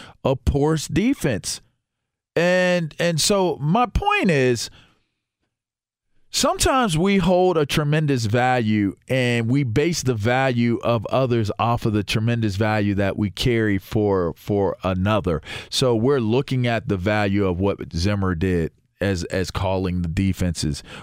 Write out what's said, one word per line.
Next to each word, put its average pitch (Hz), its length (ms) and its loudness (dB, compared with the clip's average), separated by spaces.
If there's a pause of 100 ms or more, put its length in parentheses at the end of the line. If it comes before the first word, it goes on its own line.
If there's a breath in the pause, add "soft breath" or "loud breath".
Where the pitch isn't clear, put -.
(240 loud breath)
a 127 120 2
porous 147 520 0
defense. 147 760 -2 (720)
And, 180 640 0
and 170 200 0
so 190 380 0
my 190 280 0
point 403 440 0
is, 127 400 0 (1600 soft breath)
sometimes 269 640 2
we 196 200 4
hold 180 400 4
a 147 80 2
tremendous 147 600 0
value 110 720 2 (120)
and 120 420 0
we 143 140 2
base 147 400 -2
the 127 100 0
value 120 720 0
of 117 240 0
others 120 500 0
off 117 280 0
of 110 80 0
the 104 100 0
tremendous 113 520 -2
value 107 400 0
that 98 220 0
we 104 140 0
carry 110 460 0
for, 95 580 0
for 101 480 -2
another. 92 580 0 (280 loud breath)
So 127 260 2
we're 127 240 2
looking 123 480 0
at 113 200 -2
the 101 100 0
value 101 500 0
of 90 120 -2
what 98 200 0 (140)
Zimmer 95 420 0
did 85 360 0 (300)
as, 92 240 -2
as 92 240 -4
calling 92 520 -2
the 87 80 -4
defenses. 87 720 -2 (200 loud breath)